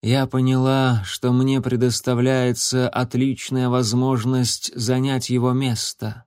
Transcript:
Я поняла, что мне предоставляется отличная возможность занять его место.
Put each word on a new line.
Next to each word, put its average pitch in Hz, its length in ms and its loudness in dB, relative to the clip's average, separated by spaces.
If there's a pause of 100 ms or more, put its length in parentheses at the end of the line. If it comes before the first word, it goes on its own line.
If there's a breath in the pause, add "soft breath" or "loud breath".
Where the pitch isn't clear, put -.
Я 131 260 2
поняла, 131 760 2
что 123 300 -2
мне 131 280 2
предоставляется 123 1300 0
отличная 127 800 -2
возможность 123 1040 0
занять 127 560 -2
его 127 220 2
место. 123 760 -4